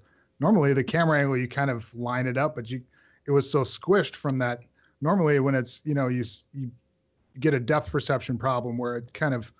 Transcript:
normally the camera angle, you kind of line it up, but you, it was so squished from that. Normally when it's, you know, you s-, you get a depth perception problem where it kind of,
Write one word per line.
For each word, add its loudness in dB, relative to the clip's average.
normally 4
the 2
camera 2
angle, 2
you -2
kind -2
of -6
line -4
it -2
up, 0
but -10
you, -8
it 0
was 4
so 0
squished 0
from -2
that. -2
Normally 4
when 2
it's, -2
you -2
know, 0
you -2
s-, -10
you -10
get 2
a 2
depth 0
perception -2
problem -2
where -4
it -14
kind 0
of, -6